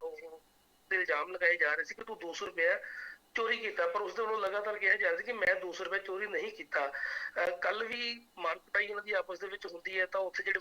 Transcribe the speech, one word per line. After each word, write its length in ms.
ਉਹ, 200
ਉਹ 180
ਤੇ 60
ਇਲਜ਼ਾਮ 360
ਲਗਾਏ 260
ਜਾ 180
ਰਹੇ 80
ਸੀ 120
ਕਿ 80
ਤੂੰ 160
ਦੋ 140
ਸੌ 120
ਰੁਪਇਆ 340
ਚੋਰੀ 220
ਕੀਤਾ, 300
ਪਰ 140
ਉਸ 120
ਦੇ 100
ਵੱਲੋਂ 160
ਲਗਾਤਾਰ 380
ਕਿਹਾ 180
ਜਾ 120
ਰਿਹਾ 100
ਸੀ 60
ਕਿ 100
ਮੈਂ 220
ਦੋ 160
ਸੌ 120
ਰੁਪਇਆ 160
ਚੋਰੀ 280
ਨਹੀਂ 240
ਕੀਤਾ। 400
ਅਹ, 680
ਕੱਲ੍ਹ 280
ਵੀ 400
ਮਾਰ 200
ਕੁਟਾਈ 280
ਇਹਨਾਂ 180
ਦੀ 80
ਆਪਸ 280
ਦੇ 80
ਵਿੱਚ 180
ਹੁੰਦੀ 340
ਹੈ, 60
ਤਾਂ 160
ਉੱਥੇ 220
ਜਿਹੜੇ 180